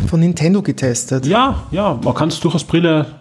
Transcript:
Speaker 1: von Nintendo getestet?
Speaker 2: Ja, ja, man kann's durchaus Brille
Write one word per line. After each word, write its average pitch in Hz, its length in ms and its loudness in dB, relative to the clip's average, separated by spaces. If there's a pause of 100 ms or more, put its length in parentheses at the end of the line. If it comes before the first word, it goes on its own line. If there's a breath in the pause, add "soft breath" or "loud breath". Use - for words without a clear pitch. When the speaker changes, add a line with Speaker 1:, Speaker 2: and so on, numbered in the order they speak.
Speaker 1:
von 165 140 0
Nintendo 175 400 2
getestet? 131 680 -2
Speaker 2:
Ja, 240 440 0
ja, 170 320 -2
man 120 120 0
kann's 151 240 -2
durchaus 170 240 0
Brille 165 420 2 (160)